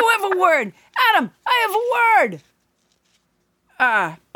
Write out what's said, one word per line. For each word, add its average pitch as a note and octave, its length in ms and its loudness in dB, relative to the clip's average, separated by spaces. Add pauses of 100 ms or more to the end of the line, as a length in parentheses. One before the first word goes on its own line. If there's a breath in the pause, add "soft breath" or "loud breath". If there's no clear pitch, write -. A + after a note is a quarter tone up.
(120)
have G4+ 200 -2
a F#4 60 -2
word. D#4 340 0 (380 soft breath)
Adam, D4+ 220 0 (120)
I B4 220 0
have F#4+ 80 -4
a A4 80 -2 (480)
word. D#3+ 120 -14 (1400)
Uh, G3 340 -2 (220)